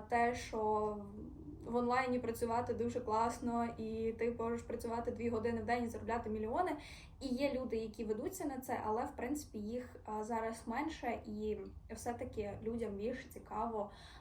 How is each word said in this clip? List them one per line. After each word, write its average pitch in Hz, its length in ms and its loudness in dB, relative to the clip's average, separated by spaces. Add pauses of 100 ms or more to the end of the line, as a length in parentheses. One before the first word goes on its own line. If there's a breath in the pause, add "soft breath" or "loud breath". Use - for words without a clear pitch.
те, 240 260 6
що 214 640 2 (680)
в 233 100 0
онлайні 247 440 4
працювати 233 540 2
дуже 233 260 2
класно, 233 640 2 (120)
і 220 420 0
ти 233 200 2
можеш 233 220 2
працювати 233 500 -2
дві 233 180 0
години 226 320 2
в 214 40 -2
день 240 180 4
і 233 60 0
заробляти 220 400 0
мільйони. 233 420 2 (480 loud breath)
І 269 80 -4
є 254 260 2
люди, 247 240 0
які 220 260 -4
ведуться 220 420 -2
на 269 120 0
це, 254 280 -2
але, 220 200 2
в - 100 -4
принципі, 254 420 -2
їх, 233 380 -4 (100)
а, 214 180 -2
зараз 226 420 0
менше, 247 600 0
і 214 320 -2 (320)
все-таки 226 640 -4 (100)
людям 226 280 0
більш 208 360 -2
цікаво, 214 600 -2 (320 loud breath)